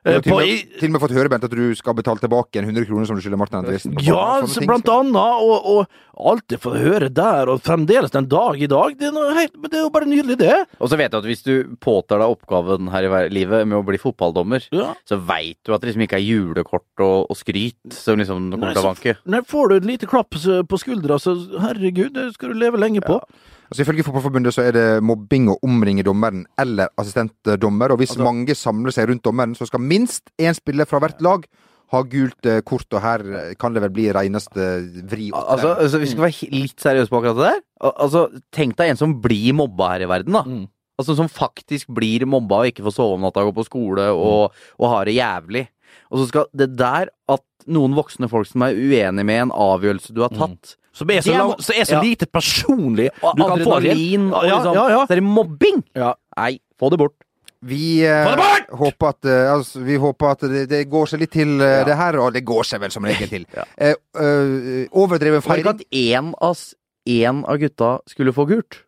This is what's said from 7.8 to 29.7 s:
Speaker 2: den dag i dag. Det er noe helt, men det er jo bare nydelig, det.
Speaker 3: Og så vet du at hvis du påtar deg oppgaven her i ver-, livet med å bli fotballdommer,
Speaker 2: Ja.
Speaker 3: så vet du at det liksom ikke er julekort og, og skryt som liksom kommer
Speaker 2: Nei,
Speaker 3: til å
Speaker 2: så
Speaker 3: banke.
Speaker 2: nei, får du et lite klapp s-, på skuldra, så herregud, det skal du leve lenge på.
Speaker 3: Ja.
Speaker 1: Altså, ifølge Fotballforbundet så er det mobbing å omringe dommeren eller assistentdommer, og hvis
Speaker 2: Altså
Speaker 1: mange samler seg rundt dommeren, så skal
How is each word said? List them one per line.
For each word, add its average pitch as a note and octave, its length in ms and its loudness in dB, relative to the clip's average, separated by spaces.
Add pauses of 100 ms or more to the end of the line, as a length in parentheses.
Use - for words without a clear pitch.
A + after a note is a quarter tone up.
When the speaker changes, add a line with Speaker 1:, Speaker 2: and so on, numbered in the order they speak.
Speaker 2:
den C3+ 180 2
dag F3+ 240 2
i C#3+ 160 -2
dag. A#3 240 2
Det D4 140 -4
er - 20 -8
noe D4+ 240 0
helt, E4 240 0
men D4+ 80 -10
det D#4+ 80 -4
er D#4 80 0
jo D#4 80 0
bare D4+ 160 -2
nydelig, C#4 320 2
det. E3+ 140 6 (260)
Speaker 3:
Og B2+ 80 -2
så D#3 80 2
vet D3 160 0
du A2 80 -2
at G#2 80 -8
hvis A#2 160 -6
du C3 80 0 (320)
påtar G#2 400 2
deg A#2+ 80 2
oppgaven F#2 640 -2
her F#2+ 140 0
i - 20 2
ver-, F#2 160 2
livet G2 400 0
med G#2 80 0
å G#2 80 0
bli G2 160 -2
fotballdommer, F#2 720 -2
Speaker 2:
Ja. F#3+ 220 -4 (100)
Speaker 3:
så G2+ 160 -4
vet E2+ 380 -6 (100)
du A2 80 2
at - 80 -2
det A#2+ 80 -6
liksom A2 160 -2
ikke G2 80 -2
er G2 80 0
julekort F#2 800 -2
og, F#2+ 240 2
og - 80 -6
skryt A2+ 560 -8
som - 240 0
liksom F#2+ 400 -4
kommer G2+ 160 -4
Speaker 2:
Nei, - 0 -
Speaker 3:
til G2+ 80 0
å F#2+ 80 0
Speaker 2:
så F#2+ 60 -2
Speaker 3:
banke. A2+ 220 -4 (100)
Speaker 2:
nei, A#3 180 -2
får C#4+ 240 0
du F#3+ 140 4
et - 100 -8
lite A3+ 160 -8
klapp A#3+ 240 0
s-, F3+ 320 0
på F#3 160 -4
skuldra, D3+ 400 -2
så F3+ 160 0 (240)
herregud, G3+ 560 -2
det C4 140 -6 (100)
skal B3+ 140 -8
du A3 100 -2
leve A#3 160 0
lenge A3 240 0
på. F#3 160 0
Speaker 3:
Ja. - 260 -20 (240)
Speaker 1:
Altså, C#3 140 -2
ifølge D#3 180 0
Fotballforbundet C3 480 0
så B2 160 0
er A#2+ 80 2
det A#2 80 4 (240)
mobbing A2+ 400 2
å G2 160 4
omringe G#2+ 400 2
dommeren G2 380 0 (180)
eller G#2 300 0 (100)
assistentdommer, G#2+ 960 0
og A#2+ 60 0
hvis C3 160 -2
Speaker 2:
Altså B2+ 100 0
Speaker 1:
mange A#2+ 320 -2
samler A#2 320 -4
seg A2+ 160 0
rundt B2 160 -2
dommeren, A#2 320 -2
så - 140 -10
skal B2 100 -4